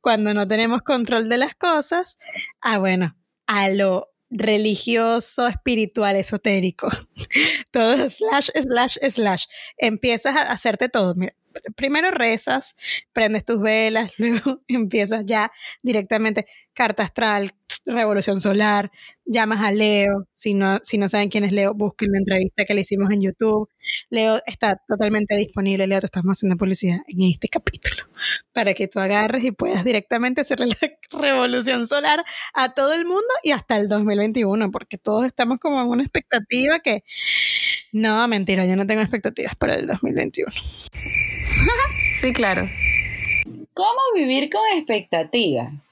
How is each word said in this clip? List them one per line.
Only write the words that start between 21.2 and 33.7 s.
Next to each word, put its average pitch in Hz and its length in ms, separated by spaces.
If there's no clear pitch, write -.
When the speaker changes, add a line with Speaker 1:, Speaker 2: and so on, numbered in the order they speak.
Speaker 1:
quién 208 140
es 196 80
Leo, 202 240
busquen 208 360
la 196 60
entrevista 190 480
que 214 80
le 196 80
hicimos 196 300
en 202 100
YouTube. 214 480
Leo 220 380
está 202 400
totalmente 208 480
disponible. 196 500
Leo, 190 140
te 190 80
estamos 185 300
haciendo 185 200
publicidad 185 400
en 180 220
este - 200
capítulo - 560
para 202 200
que 190 140
tú 202 120
agarres 208 440
y 254 80
puedas 202 320
directamente 240 580
hacerle 262 260
la 220 80
<laughs> - 80
revolución 247 680
solar 302 360
a 262 180
todo 277 200
el 339 120
mundo 359 160
y 302 80
hasta 247 260